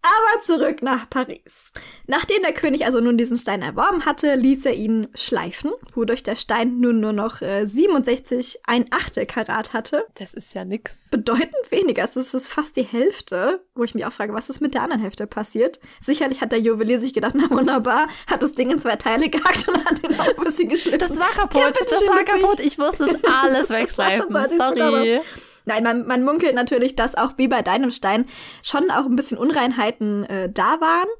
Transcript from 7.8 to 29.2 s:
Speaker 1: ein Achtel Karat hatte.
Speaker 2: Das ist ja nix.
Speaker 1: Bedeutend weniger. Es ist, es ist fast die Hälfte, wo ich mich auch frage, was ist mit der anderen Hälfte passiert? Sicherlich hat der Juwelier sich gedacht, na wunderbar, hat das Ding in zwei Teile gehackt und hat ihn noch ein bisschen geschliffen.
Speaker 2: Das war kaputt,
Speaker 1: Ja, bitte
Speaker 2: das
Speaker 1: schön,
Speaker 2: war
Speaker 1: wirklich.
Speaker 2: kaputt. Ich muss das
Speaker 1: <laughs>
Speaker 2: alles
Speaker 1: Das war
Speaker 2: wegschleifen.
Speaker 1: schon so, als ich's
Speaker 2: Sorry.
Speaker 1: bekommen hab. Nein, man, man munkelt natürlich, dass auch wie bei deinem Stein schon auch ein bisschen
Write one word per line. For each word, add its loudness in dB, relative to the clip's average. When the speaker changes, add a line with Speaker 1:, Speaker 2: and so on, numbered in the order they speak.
Speaker 1:
ein 2
Achtel -4
Karat -6
hatte. -2
Speaker 2:
Das -14
ist -16
ja -8
nix. -10
Speaker 1:
Bedeutend 0
weniger. 0
Es -4
ist, -4
es -2
ist -10
fast -6
die 0
Hälfte, -2
wo -2
ich -4
mich -4
auch -8
frage, -6
was -8
ist -8
mit -2
der 0
anderen -2
Hälfte -6
passiert? -2
Sicherlich -2
hat -2
der 2
Juwelier 2
sich -4
gedacht, -2
na 4
wunderbar, 2
hat 0
das 0
Ding 0
in 2
zwei 0
Teile 0
gehackt 0
und 2
hat 0
ihn 0
noch 2
ein -2
bisschen 0
geschliffen. 0
Speaker 2:
Das -2
war 2
kaputt, 2
Speaker 1:
Ja, 6
bitte 0
Speaker 2:
das 2
Speaker 1:
schön, 4
Speaker 2:
war 6
Speaker 1:
wirklich. 2
Speaker 2:
kaputt. 2
Ich 0
muss 0
das 0
Speaker 1:
<laughs> 2
Speaker 2:
alles 4
Speaker 1:
Das -2
war 0
Speaker 2:
wegschleifen. 0
Speaker 1:
schon -4
so, 2
als 0
ich's 0
Speaker 2:
Sorry. 2
Speaker 1:
bekommen 2
hab. -2
Nein, 2
man, 0
man 0
munkelt 2
natürlich, 2
dass 0
auch 0
wie 2
bei 2
deinem 0
Stein 0
schon 0
auch 2
ein 2
bisschen -2